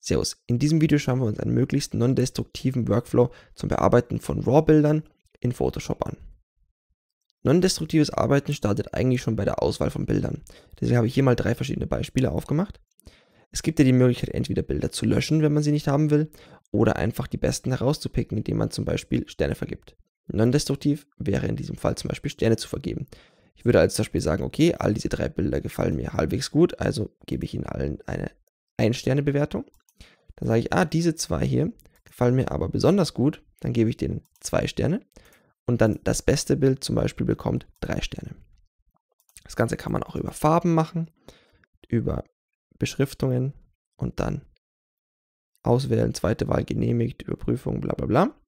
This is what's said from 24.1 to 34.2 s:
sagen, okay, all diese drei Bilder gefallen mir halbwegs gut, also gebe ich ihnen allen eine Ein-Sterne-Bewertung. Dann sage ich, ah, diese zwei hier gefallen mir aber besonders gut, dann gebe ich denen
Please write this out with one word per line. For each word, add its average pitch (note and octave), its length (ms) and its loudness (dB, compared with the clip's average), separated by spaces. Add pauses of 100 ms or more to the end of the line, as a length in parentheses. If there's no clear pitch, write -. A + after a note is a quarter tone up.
sagen, D#2 200 -2
okay, D3 340 2
all - 160 0
diese - 160 -2
drei - 200 -2
Bilder C#2+ 320 -2
gefallen - 340 -2
mir C2+ 200 -6
halbwegs A2 360 -2
gut, F3 300 2
also - 300 -2 (160)
gebe - 180 -6
ich - 100 -10
ihnen - 120 -6
allen - 400 -6
eine - 260 -8 (440)
Ein-Sterne-Bewertung. C#3+ 920 0 (680)
Dann - 120 -6
sage A2+ 120 4
ich, - 120 -4
ah, F3+ 140 2
diese D#3+ 300 0
zwei - 280 -2
hier C3+ 260 0 (340)
gefallen B2 300 0
mir C3 160 0
aber - 200 -4
besonders E3 420 2
gut, C3+ 300 0 (160)
dann B2 160 -4
gebe A2+ 160 2
ich - 80 -6
denen - 240 -4 (160)